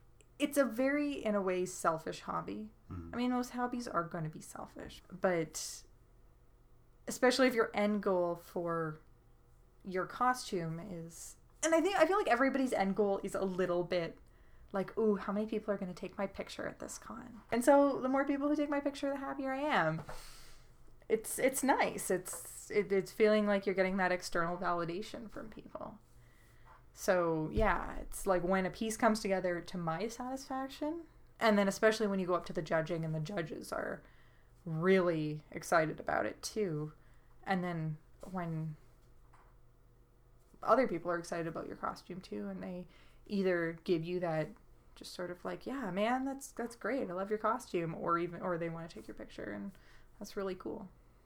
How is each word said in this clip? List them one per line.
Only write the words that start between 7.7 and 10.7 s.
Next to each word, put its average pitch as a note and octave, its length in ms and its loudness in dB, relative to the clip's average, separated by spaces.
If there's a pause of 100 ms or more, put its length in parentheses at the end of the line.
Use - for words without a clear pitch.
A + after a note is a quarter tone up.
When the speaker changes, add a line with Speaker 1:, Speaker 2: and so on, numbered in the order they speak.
Speaker 1:
end G#3 300 2
goal F3 400 2
for E3 560 -2 (880)
your F3+ 180 -2
costume F3+ 760 -2 (240)